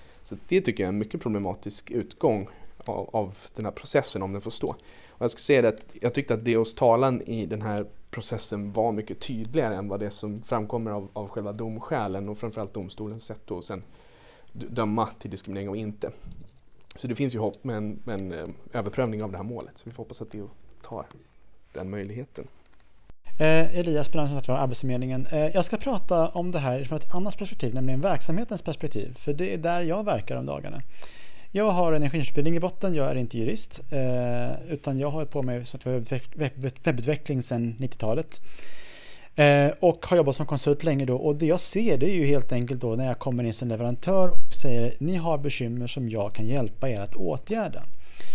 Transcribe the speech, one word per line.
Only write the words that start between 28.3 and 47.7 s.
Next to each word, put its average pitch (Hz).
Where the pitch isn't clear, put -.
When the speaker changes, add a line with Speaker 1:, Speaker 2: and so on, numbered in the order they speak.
Speaker 2:
perspektiv. 131
För -
det 185
är 175
där 170
jag 175
verkar 131
om 127
dagarna. -
Jag 202
har 175
en 151
ingenjörsutbildning 156
i 165
botten, 180
jag 139
är 135
inte 120
jurist, 110
eh, 127
utan 139
jag 139
har 143
hållit 151
på 143
med, 123
som -
sagt -
var, 127
webb-, -
webb-, 135
webbutveckling 131
sedan 117
nittiotalet. 127
Eh, 143
och 170
har 180
jobbat 139
som 151
konsult 147
länge 139
då, 123
och 147
det 156
jag 175
ser, 196
det 156
är 196
ju 160
helt 139
enkelt 123
då 113
när 127
jag 123
kommer 123
in 113
som 120
leverantör 123
och -
säger: 120
"Ni 175
har 165
bekymmer 123
som 120
jag 107
kan 107
hjälpa 127
er 107
att 101
åtgärda." 185